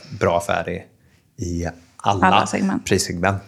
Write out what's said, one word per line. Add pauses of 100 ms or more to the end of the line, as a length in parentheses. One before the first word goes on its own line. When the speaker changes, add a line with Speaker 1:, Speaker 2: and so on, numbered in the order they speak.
(200)
Speaker 1:
bra
affär
i, (640)
i (360)
alla
Speaker 2:
Alla
segment.
Speaker 1:
prissegment. (100)